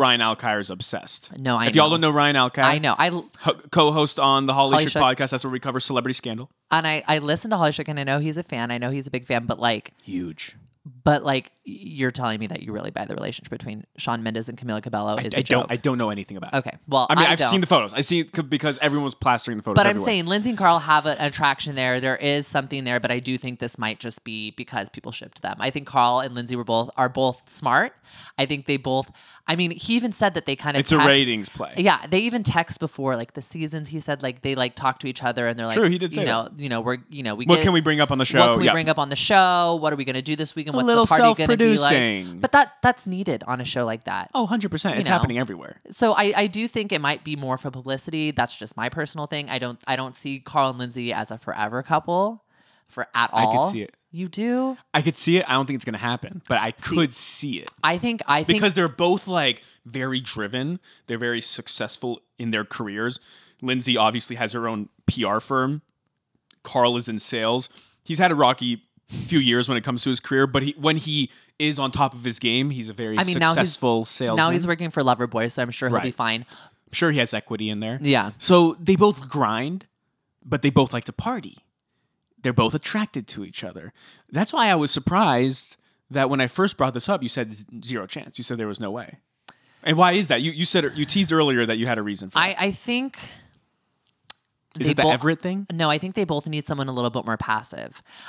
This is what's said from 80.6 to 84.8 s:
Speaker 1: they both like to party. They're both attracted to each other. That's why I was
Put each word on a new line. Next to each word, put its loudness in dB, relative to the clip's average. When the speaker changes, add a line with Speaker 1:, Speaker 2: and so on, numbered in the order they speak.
Speaker 1:
they 4
both 2
like -6
to -14
party. -8
They're 0
both 2
attracted -4
to -10
each -12
other. -14
That's -2
why 2
I 6
was 2